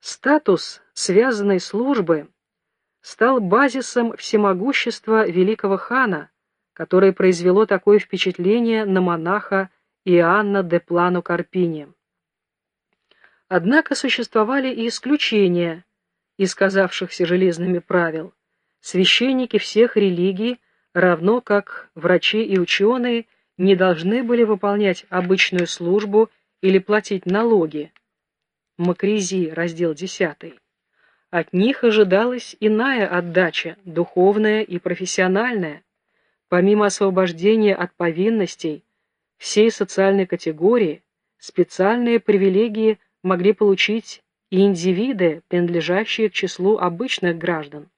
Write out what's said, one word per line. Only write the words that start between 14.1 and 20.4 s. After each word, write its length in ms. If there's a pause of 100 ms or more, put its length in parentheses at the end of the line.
и 140
исключения 960 (540)
из 160
казавшихся 720
железными 540
правил. 560 (460)
Священники 800
всех 380
религий, 640 (340)